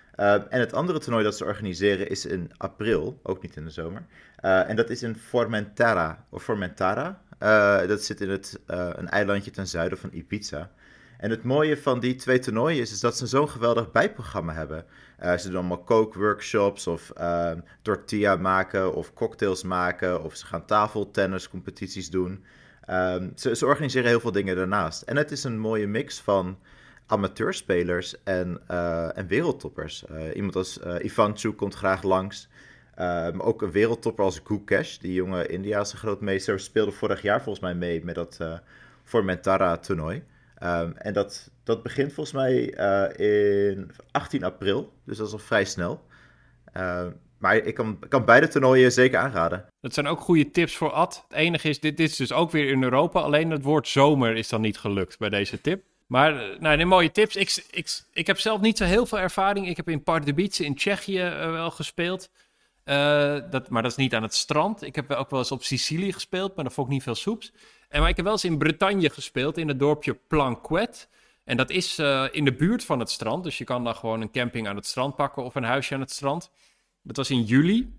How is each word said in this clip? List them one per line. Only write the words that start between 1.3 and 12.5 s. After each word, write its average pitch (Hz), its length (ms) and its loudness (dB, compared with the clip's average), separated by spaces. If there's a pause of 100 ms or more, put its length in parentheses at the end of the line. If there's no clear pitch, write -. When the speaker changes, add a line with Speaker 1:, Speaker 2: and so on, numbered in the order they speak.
Speaker 1:
ze - 80 -10
organiseren 98 640 0
is - 180 -6
in 85 300 -4
april, 98 640 -2
ook - 200 -6
niet - 140 -14
in 76 80 -10
de 80 60 -12
zomer. 85 360 -10 (300)
Eh, 95 320 2
en 110 80 -4
dat 113 140 2
is 123 120 -8
in 113 140 -6
Formentera, 107 1120 0
of - 120 -14
Formentara. 104 800 -4 (160)
Eh, 101 480 6
dat 101 160 0
zit - 180 -8
in 95 100 -2
het, 95 360 -6
eh, 87 260 -4
een 87 160 -10
eilandje 101 420 0
ten 95 160 -8
zuiden 85 320 -4
van - 140 -12
Ibiza. 87 580 -8 (480)
En 107 120 -4
het 113 120 -4
mooie 147 340 2
van 127 240 0
die 127 140 0
twee 127 240 2
toernooien 127 420 0